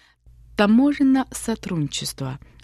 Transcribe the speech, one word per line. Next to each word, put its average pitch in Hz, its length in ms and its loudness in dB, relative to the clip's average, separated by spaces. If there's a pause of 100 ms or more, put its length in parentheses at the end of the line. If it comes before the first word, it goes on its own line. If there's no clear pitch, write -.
(560)
таможенное 262 760 4
сотрудничество, 143 1080 -6 (260)